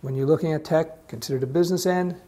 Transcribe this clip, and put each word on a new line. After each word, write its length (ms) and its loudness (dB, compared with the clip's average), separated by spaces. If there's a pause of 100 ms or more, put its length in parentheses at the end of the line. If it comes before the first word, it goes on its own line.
when 120 -6
you're 140 0
looking 260 4
at 100 -2
tech, 440 0
consider 320 -6
the 80 -2
business 400 2
end 280 0 (120)